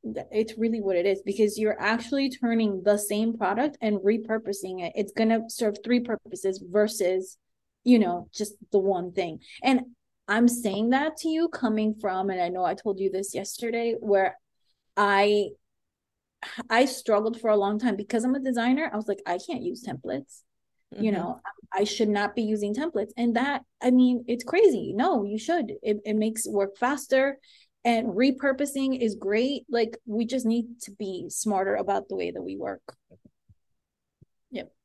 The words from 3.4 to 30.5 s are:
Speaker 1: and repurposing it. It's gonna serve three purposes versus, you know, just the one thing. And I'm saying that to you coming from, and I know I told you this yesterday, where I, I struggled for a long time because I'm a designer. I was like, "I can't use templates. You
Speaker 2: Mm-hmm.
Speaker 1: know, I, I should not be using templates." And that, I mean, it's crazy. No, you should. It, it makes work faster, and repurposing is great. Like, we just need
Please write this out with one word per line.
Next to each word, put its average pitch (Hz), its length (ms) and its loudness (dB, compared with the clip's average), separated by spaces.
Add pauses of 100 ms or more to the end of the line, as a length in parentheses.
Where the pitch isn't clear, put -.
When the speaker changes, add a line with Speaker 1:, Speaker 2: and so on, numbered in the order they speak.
Speaker 1:
and 214 180 0
repurposing 202 840 -2
it. 170 100 -6
It's 208 180 -4
gonna 226 360 2
serve 208 340 -2
three 240 180 2
purposes 196 640 -6
versus, 190 760 0 (440)
you 247 160 8
know, 175 340 0
just 208 220 -6 (160)
the 202 80 4
one 185 340 0
thing. 170 280 -6 (240)
And 254 160 4 (480)
I'm 226 180 4
saying 226 440 0
that 294 280 0
to 330 100 -4
you 320 200 0
coming 214 460 0
from, 190 360 -2
and 185 100 -2
I 175 100 0
know 180 140 -2
I 175 100 2
told 196 260 -4
you 196 100 0
this 190 240 -6
yesterday, 233 640 -4
where 196 380 2 (600)
I, 202 540 4 (1160)
I 233 160 6
struggled 226 560 0
for 226 100 0
a 214 60 6
long 202 220 2
time 220 180 0
because 214 280 -2
I'm 254 100 2
a 285 60 -2
designer. 262 520 2
I 208 40 -4
was 214 120 -4
like, 202 160 -2
"I 180 140 -2
can't 294 240 -8
use 240 220 -6
templates. - 580 -8 (500)
You 214 180 0
Speaker 2:
Mm-hmm. 202 40 2
Speaker 1:
know, 170 260 -4 (320)
I, 190 80 0
I 208 40 4
should 214 240 0
not 208 280 0
be 240 60 0
using 208 320 0
templates." 262 420 -2
And 240 200 2
that, 269 260 0 (200)
I 254 80 4
mean, 247 380 6
it's 240 160 -2
crazy. 339 500 4
No, 254 300 2
you 208 140 -4
should. 320 340 -2 (100)
It, 214 220 0
it 214 100 -2
makes 220 320 0
work 202 300 -2
faster, 277 640 0 (460)
and 233 240 2
repurposing 269 920 0
is 214 160 0
great. 226 520 0
Like, 233 280 -2 (100)
we 226 200 -2
just 240 200 -2
need 233 360 -2